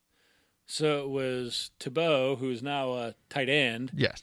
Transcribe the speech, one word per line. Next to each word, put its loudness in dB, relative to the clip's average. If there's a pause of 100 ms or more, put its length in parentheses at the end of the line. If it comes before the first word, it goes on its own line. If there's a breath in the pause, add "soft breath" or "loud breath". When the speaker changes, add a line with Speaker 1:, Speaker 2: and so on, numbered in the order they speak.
(640)
Speaker 1:
So 0
it -6
was -4
Tebow, 2
who's -2
now -2
a -4 (140)
tight 0
end. 2
Speaker 2:
Yes. 0